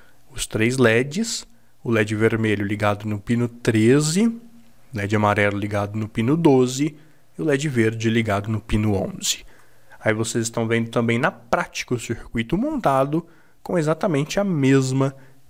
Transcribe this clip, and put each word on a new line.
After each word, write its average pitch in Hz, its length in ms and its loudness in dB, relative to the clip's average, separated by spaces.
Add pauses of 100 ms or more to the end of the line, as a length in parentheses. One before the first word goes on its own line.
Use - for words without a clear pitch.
(300)
os - 140 -8
três 120 320 0
leds, 135 680 0 (360)
o - 60 -6
led 107 260 0
vermelho 107 480 2
ligado 104 440 -2
no 104 120 -4
pino 120 280 -2
treze, 151 920 2 (540)
led 104 220 -2
amarelo 104 420 2
ligado 104 400 -4
no 107 100 -6
pino 120 300 0
doze 139 580 2 (440)
e - 20 -8
o - 20 -6
led 147 260 0
verde 113 380 0
ligado 110 440 0
no 107 100 -4
pino 107 320 0
onze. - 500 -4 (560)
Aí 110 140 2
vocês 110 300 -2
estão 113 240 -4
vendo 113 240 0
também 117 260 0
na 156 140 0
prática - 640 -6
o 117 40 -2
circuito 117 560 -6
montado 165 680 0 (380)
com 185 160 -4
exatamente 156 600 -2
a 202 40 2
mesma 135 720 2 (340)